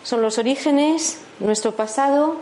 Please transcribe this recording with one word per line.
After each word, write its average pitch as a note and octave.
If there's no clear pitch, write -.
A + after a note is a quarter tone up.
son A#3
los A3
orígenes, C#4+
nuestro G#3+
pasado C#4+